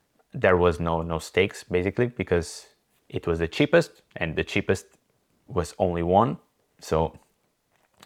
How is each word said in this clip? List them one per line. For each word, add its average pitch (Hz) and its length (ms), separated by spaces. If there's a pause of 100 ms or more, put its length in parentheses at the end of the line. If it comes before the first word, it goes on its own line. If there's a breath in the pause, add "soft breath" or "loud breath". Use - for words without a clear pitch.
(320 soft breath)
there 98 240
was 85 240
no, 82 220
no 82 160
stakes, - 440
basically, 92 440
because 90 600 (420)
it - 160
was 82 120
the 82 100
cheapest, - 520 (160)
and 80 180
the 82 100
cheapest - 420 (600)
was - 320
only 87 240
one. 104 360 (400)
So 80 400 (880)